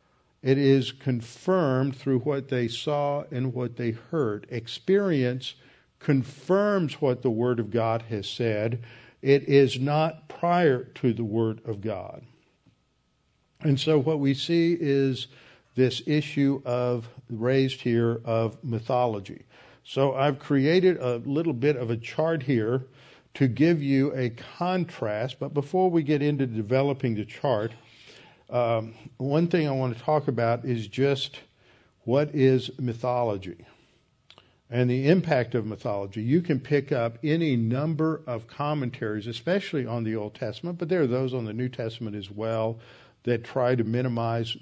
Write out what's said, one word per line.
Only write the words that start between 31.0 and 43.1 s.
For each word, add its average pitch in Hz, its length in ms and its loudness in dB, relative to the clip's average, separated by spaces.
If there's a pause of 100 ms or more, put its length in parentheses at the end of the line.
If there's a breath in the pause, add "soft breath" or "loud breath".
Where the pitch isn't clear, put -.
what 143 280 2
is 131 460 4
mythology 117 840 -4 (1080 soft breath)
and 123 180 2
the 131 180 0
impact 156 460 2
of 110 140 -2
mythology. 101 560 -6
You 143 180 2
can 156 180 -2
pick 143 320 -2
up 117 320 -2
any 156 320 0
number 147 720 -2
of 113 220 -8
commentaries, 120 800 -6
especially 160 580 -4
on 117 180 -4
the 110 120 -2
Old 107 180 -6
Testament, 170 460 -8
but 165 100 -6
there 180 120 2
are 139 60 4
those 127 260 -2
on 123 120 -4
the 104 80 -6
New 123 160 -4
Testament 113 460 -8
as 98 160 -10
well 113 480 -4 (440 loud breath)